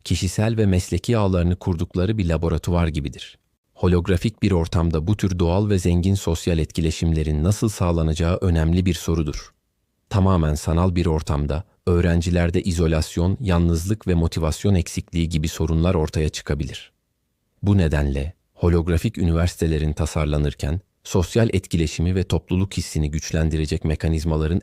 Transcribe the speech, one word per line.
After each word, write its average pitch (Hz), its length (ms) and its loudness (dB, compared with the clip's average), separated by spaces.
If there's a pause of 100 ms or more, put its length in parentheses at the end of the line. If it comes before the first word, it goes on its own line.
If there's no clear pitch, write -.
kişisel 107 520 0
ve 110 100 2
mesleki 92 520 0
ağlarını 90 380 2
kurdukları 92 600 -2
bir 87 100 0
laboratuvar 82 600 0
gibidir. 71 500 -8 (360)
Holografik 87 680 0
bir 98 100 2
ortamda 82 540 0
bu 104 100 0
tür 92 220 -2
doğal 92 320 2
ve 98 80 2
zengin 87 360 2
sosyal 85 440 0
etkileşimlerin 78 840 0
nasıl 107 240 0
sağlanacağı 85 680 0
önemli 85 500 2
bir 87 80 2
sorudur. 80 600 -4 (540)
Tamamen 90 460 2
sanal 85 400 0
bir 87 120 0
ortamda 76 580 -2 (220)
öğrencilerde 85 760 2
izolasyon, 85 800 0
yalnızlık 87 680 0
ve 90 60 2
motivasyon 82 600 0
eksikliği 85 540 -2
gibi 82 200 -2
sorunlar 82 460 0
ortaya 78 340 0
çıkabilir. 71 640 -8 (720)
Bu 101 160 4
nedenle 73 540 0 (220)
holografik 85 640 0
üniversitelerin 82 720 0
tasarlanırken 73 880 -2 (240)
sosyal 110 480 0
etkileşimi 85 640 0
ve 92 100 0
topluluk 92 520 -2
hissini 78 340 -4
güçlendirecek 78 760 -2
mekanizmaların 80 800 0